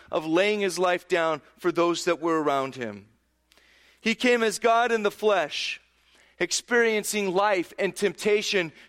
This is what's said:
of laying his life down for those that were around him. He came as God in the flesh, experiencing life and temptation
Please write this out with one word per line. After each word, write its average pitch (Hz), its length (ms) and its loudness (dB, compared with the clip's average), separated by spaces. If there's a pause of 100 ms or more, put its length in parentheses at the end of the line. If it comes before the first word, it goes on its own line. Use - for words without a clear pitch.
of 160 160 -4
laying 202 360 2
his 180 180 -2
life 180 260 0
down 160 360 0 (160)
for 175 160 -2
those 170 320 0
that 170 160 0
were 160 200 0
around 139 340 0
him. 104 320 -10 (920)
He 220 160 -2
came 240 260 2
as 214 160 0
God 233 360 2
in 220 100 0
the 202 80 0
flesh, 190 680 -2 (580)
experiencing 214 960 0
life 196 440 0
and 185 160 -2
temptation 196 760 -2 (180)